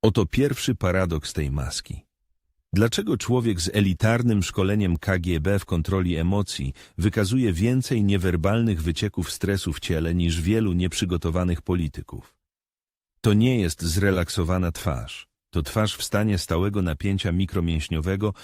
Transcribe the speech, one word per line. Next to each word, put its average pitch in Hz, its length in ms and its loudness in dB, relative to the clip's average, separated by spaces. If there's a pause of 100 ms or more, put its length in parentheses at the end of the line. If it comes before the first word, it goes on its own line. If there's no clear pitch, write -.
Oto 110 220 4
pierwszy 131 500 -2
paradoks 87 580 -2
tej 71 180 -2
maski. - 540 -8 (680)
Dlaczego 117 440 2
człowiek 117 440 0
z 87 120 -2
elitarnym 107 680 4
szkoleniem 95 540 0
K 92 220 0
G 85 200 0
B 95 200 0
w - 60 -10
kontroli 87 500 0
emocji 85 580 -2 (240)
wykazuje 104 560 2
więcej 117 500 0
niewerbalnych 98 760 2
wycieków 85 500 -4
stresu 95 420 -2
w - 60 -8
ciele 82 360 -2
niż 85 260 0
wielu 101 320 2
nieprzygotowanych 90 880 0
polityków? - 760 -6 (840)
To 107 120 4
nie 120 260 4
jest 85 220 -2
zrelaksowana 90 920 0
twarz. - 560 -6 (220)
To 82 140 -2
twarz 107 320 0
w - 80 -8
stanie 104 340 0
stałego 95 440 0
napięcia 90 500 -2
mikromięśniowego, 90 1000 -2 (100)